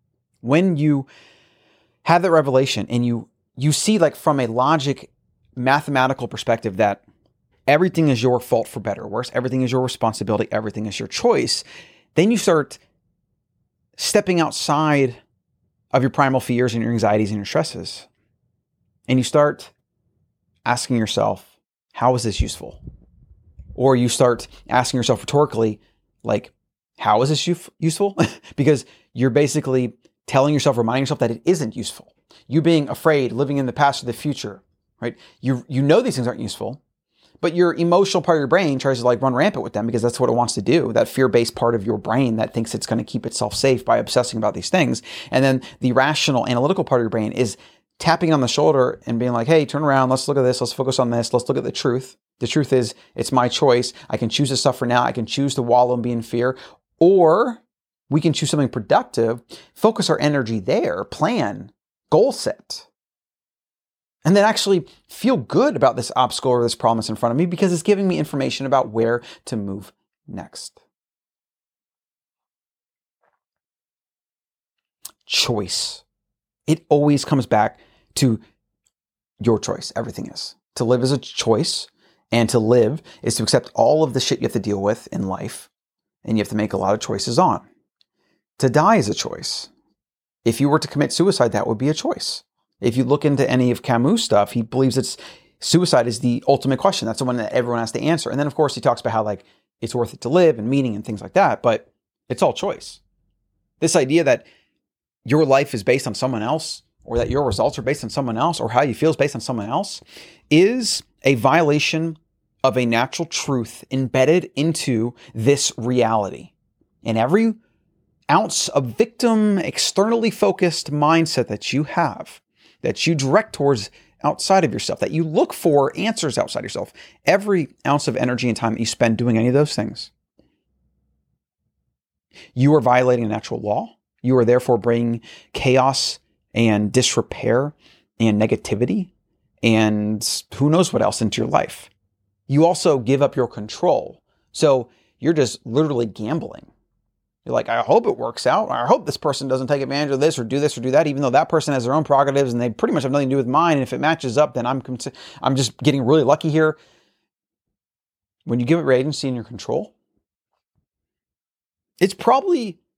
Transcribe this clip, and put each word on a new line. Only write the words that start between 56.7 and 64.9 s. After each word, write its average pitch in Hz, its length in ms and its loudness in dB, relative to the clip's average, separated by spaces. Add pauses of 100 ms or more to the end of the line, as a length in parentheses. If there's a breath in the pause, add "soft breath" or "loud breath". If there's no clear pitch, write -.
Or 190 640 4 (480)
we 151 100 2
can 156 140 2
choose - 160 -4
something 143 200 0
productive, 120 720 0 (320 loud breath)
focus 220 360 0
our 160 100 0
energy 131 400 0
there, 95 440 -2
plan, 120 680 -4 (380)
goal 220 220 4
set, - 560 -10 (1400)
and 185 100 4
then 202 100 6
actually 196 400 0 (220 soft breath)